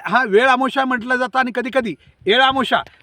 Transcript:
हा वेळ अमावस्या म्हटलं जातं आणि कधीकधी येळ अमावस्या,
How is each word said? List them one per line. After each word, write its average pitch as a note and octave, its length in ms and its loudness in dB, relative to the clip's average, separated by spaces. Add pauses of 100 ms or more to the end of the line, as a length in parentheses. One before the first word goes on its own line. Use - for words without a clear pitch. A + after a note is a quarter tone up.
हा A3 180 0
वेळ A3+ 240 4
अमावस्या C4 380 0
म्हटलं B3+ 300 -2
जातं B3+ 240 -2
आणि B3+ 160 -2
कधीकधी A#3+ 400 -4 (300)
येळ A#3 160 2
अमावस्या, C4 420 0 (180)